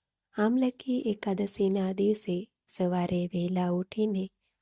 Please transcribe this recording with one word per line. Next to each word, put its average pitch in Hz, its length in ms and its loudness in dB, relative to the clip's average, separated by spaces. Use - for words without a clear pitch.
આમલકી 247 600 2
એકાદશીના 196 920 0
દિવસે 196 600 0
સવારે 180 580 0
વહેલા 180 440 0
ઉઠીને 190 600 -2